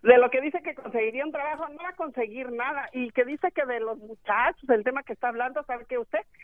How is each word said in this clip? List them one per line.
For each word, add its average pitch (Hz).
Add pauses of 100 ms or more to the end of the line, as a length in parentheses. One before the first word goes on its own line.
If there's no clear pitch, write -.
De 247
lo 247
que 262
dice 302
que 320
conseguiría 226
un 311
trabajo, 302
no 294
va 349
a 359
conseguir 254
nada. 254
Y 247
que 247
dice 302
que 302
de 247
los 226
muchachos, 226
el 226
tema 262
que -
está 240
hablando, 247
¿sabe 240
qué 254
usted? 240 (260)